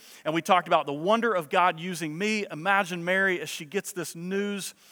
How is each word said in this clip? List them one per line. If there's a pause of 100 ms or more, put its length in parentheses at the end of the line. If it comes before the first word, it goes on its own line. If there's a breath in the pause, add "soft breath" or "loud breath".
(240 loud breath)
and
we
talked
about
the
wonder
of
God
using
me.
Imagine
Mary
as
she
gets
this
news (180 soft breath)